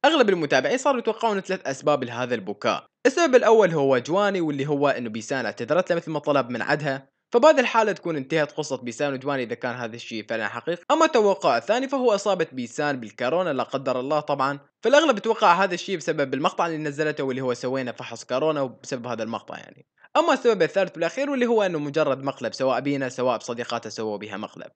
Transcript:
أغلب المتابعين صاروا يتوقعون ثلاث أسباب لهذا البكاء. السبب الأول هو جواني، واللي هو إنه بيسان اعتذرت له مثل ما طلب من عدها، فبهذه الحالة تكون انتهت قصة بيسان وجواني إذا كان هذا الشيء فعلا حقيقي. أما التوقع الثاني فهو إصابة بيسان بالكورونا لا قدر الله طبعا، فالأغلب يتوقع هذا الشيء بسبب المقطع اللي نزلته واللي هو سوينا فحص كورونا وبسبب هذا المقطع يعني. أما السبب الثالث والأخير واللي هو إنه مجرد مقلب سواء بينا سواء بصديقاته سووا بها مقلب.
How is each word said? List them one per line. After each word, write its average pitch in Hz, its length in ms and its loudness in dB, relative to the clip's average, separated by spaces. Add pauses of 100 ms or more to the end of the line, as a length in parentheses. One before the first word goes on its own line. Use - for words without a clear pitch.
أغلب 277 240 6
المتابعين 151 480 2
صاروا 262 220 0
يتوقعون 220 400 0
ثلاث 185 280 -6
أسباب 139 360 0
لهذا 120 320 -4
البكاء. 101 500 -4 (200)
السبب 277 300 4
الأول 214 360 8
هو 139 260 4
جواني، 185 440 0
واللي 147 260 -2
هو 143 200 2
إنه 120 220 0
بيسان 113 360 -4
اعتذرت 120 440 -2
له 175 60 2
مثل 165 160 -6
ما 151 80 -2
طلب 139 300 0
من 117 120 -6
عدها، 143 540 -2 (180)
فبهذه 277 260 8
الحالة 226 320 2
تكون 165 240 -6
انتهت 143 360 -2
قصة 143 260 -6
بيسان 120 360 -4
وجواني 131 300 -4
إذا 113 120 -6
كان 120 200 -6
هذا 120 200 -8
الشيء 110 340 -10
فعلا 110 180 -2
حقيقي. 120 440 -6
أما 320 140 4
التوقع 202 520 2
الثاني 240 300 -2
فهو 254 280 2
إصابة 190 360 -2
بيسان 131 480 -4
بالكورونا 135 540 -2
لا 127 100 -2
قدر 131 360 -4
الله 147 200 -2
طبعا، 143 400 -2 (240)
فالأغلب 277 340 4
يتوقع 196 460 4
هذا 180 100 0
الشيء 180 240 -6
بسبب 147 360 -2
المقطع 170 340 0
اللي 160 100 -4
نزلته 151 460 -4
واللي 131 180 -4
هو 127 120 -2
سوينا 127 380 -4
فحص 117 320 -14
كورونا 147 380 0
وبسبب 123 460 -8
هذا 113 160 -6
المقطع - 340 -8
يعني. - 280 -20 (320)
أما 320 160 4
السبب 233 280 2
الثالث 180 340 2
والأخير 170 340 -2
واللي 254 160 0
هو 226 180 2
إنه 175 160 -2
مجرد 143 440 0
مقلب 131 300 -6
سواء 131 260 0
بينا 139 300 -2
سواء 123 280 0
بصديقاته 117 520 -8
سووا 107 280 -6
بها 101 200 -10
مقلب. 95 380 -12